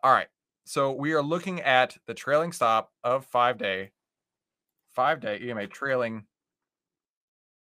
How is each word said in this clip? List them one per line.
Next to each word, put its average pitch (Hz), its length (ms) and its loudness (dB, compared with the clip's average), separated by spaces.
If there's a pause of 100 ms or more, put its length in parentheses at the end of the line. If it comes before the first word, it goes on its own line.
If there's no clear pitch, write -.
all 131 100 6
right. 95 140 4 (380)
So 139 260 0
we 139 220 -2
are 156 100 4
looking 175 380 -4
at 127 440 4
the 113 80 -10
trailing 156 380 0
stop 113 420 0 (100)
of 127 220 0
five-day, 110 640 0 (1040)
five-day 123 480 -2
E 120 80 -8
M 117 80 -6
A 101 80 -4
trailing, 117 600 -4 (1500)